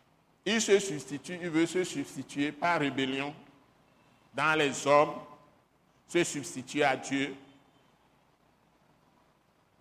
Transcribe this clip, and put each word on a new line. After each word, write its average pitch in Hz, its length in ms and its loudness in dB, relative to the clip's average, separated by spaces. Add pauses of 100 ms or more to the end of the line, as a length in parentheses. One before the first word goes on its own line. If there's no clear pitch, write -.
(440)
il 214 160 2
se 208 180 6
substitue, 151 600 -8
il 175 80 -6
veut 160 180 2
se - 180 0
substituer 143 680 -4
par 170 280 0
rébellion 135 540 -2 (1000)
dans 156 240 2
les 139 280 0
hommes, 151 280 6 (960)
se 175 160 2
substituer 143 600 -4
à 131 120 2
Dieu 135 380 -4 (2500)